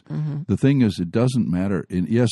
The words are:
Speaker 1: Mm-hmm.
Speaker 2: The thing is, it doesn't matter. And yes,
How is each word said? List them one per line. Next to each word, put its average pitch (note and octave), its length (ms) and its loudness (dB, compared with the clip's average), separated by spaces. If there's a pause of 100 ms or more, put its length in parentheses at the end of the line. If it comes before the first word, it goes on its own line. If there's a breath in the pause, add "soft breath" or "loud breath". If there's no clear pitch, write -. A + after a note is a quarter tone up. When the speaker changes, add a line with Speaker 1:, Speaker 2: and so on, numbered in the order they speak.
Speaker 1:
Mm-hmm. D3+ 380 -6
Speaker 2:
The G2 80 0
thing C3+ 260 4
is, G2+ 180 2
it F2 120 -4
doesn't A#2+ 380 0
matter. F2+ 400 -2
And F#2 180 -4
yes, A#2 240 2